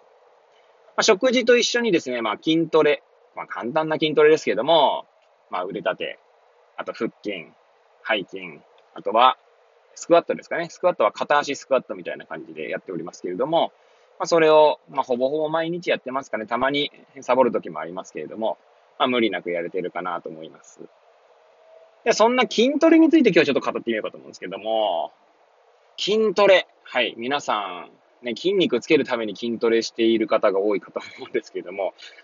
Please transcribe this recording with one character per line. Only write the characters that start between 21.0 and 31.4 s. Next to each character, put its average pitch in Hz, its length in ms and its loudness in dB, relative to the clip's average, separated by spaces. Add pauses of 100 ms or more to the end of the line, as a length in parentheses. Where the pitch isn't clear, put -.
で、 233 80 2
そ 214 160 4
ん 247 80 2
な 254 60 2
筋 262 360 0
ト 330 120 4
レ 330 80 8
に 320 100 8
つ 302 80 4
い 320 60 6
て 233 80 6
今 170 100 6
日 147 60 2
ち - 60 0
ょ 123 60 0
っ - 40 2
と 120 100 -4
語 117 60 -6
っ - 40 -6
て - 80 -6
み 113 40 0
よ 107 60 -2
う - 20 -10
か 90 80 -6
と - 80 -20
思 67 80 -20
う - 20 -18
ん - 20 -18
で - 40 -20
す - 60 -20
け 95 80 -12
ど 95 100 -10
も、 101 540 -2 (880)
筋 214 360 0
ト 202 120 6
レ。 190 220 6 (160)
は - 160 -4
い。 110 160 -2
皆 131 240 -4
さ 95 480 -6 (340)
ん、 - 20 -20
ね、 120 120 -4
筋 185 160 -2
肉 143 280 2
つ - 60 -18
け 156 120 4
る 127 80 0
た 123 100 -4
め 117 80 -6
に 107 100 -6
筋 117 240 -6
ト 117 120 0
レ 113 100 4
し 110 120 -8
て 117 100 -2
い 113 160 4
る 107 100 -2
方 107 240 2
が 95 80 0
多 104 160 0
い 90 60 -4
か - 100 -20
と - 80 -8 (160)
思 131 100 -16
う - 40 -20
ん - 20 -16
で 117 100 -4